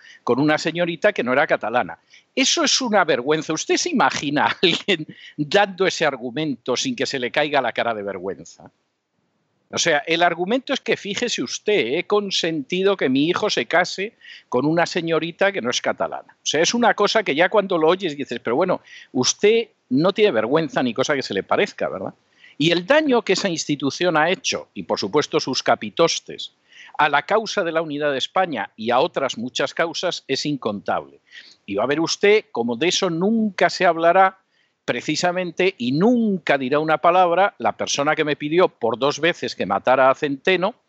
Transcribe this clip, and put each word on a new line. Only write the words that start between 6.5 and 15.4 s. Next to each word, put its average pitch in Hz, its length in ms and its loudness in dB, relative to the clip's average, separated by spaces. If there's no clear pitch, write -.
sin 127 200 -4
que 127 100 -2
se 135 140 -6
le 120 120 -4
caiga 147 300 0
la 117 100 -2
cara 117 220 -2
de 107 80 -6
vergüenza? 95 680 -10
O - 60 -4
sea, 156 220 2
el 165 240 0
argumento 180 500 0
es 247 80 -4
que, 214 160 -2
fíjese 202 460 -6
usted, 135 520 -2
he 175 100 -2
consentido 185 920 -2
que 156 120 0
mi 139 180 2
hijo 180 240 0
se - 160 -2
case 180 480 -2
con 127 160 0
una 165 220 2
señorita 165 640 -2